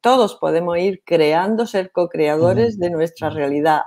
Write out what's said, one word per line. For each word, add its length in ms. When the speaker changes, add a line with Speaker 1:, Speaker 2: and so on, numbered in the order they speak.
Speaker 1:
todos 340
podemos 420
ir 280
creando, 600
ser 260
co-creadores 840
Speaker 2:
Ujú. 80
Speaker 1:
de 80
nuestra 380
Speaker 2:
Ujú. 80
Speaker 1:
realidad, 500